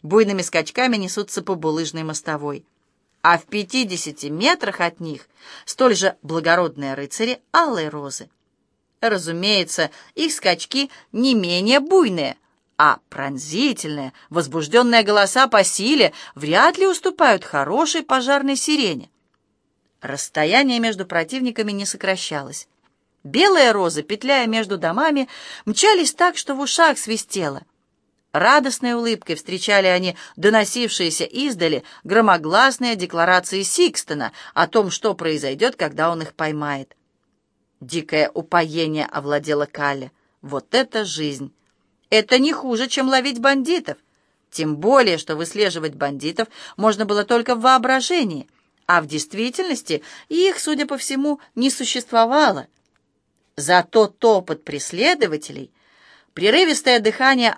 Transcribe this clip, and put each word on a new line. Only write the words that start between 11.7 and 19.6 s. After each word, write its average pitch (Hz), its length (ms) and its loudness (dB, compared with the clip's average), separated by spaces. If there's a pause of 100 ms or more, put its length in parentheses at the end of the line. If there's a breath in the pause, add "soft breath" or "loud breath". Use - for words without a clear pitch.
буйные, 269 560 2 (420)
а 147 220 4 (100)
пронзительные, 147 1040 -6 (160 soft breath)
возбужденные 170 760 2
голоса 208 440 2
по 202 160 4
силе 220 500 2 (220 loud breath)
вряд 196 420 2
ли 381 100 2
уступают 330 560 2
хорошей 226 600 -2
пожарной 269 520 0
сирене. 254 540 -2 (920)